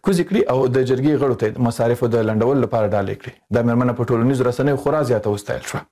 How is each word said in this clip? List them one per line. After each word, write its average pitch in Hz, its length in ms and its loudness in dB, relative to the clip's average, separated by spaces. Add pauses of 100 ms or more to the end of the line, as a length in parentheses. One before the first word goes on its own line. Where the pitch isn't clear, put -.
کوزې 180 240 2
کړي 202 140 0 (100)
او 127 140 2
د 127 220 2
جرګې 135 340 2
غړو 131 180 2
ته 110 160 -2
د 123 120 0
مصارفو 120 440 0
د 113 160 2
لنډولو 117 380 2
لپاره 107 280 0
ډالۍ 98 260 -2
کړي. - 120 -14 (220)
دا 117 80 2
مېرمنه 120 360 2
په 120 120 -2
ټولنیزو 127 400 2
رسنیو 135 340 -2
خورا 151 260 0
زیاته 107 240 0
وستایل - 380 -8
شوه. - 200 -8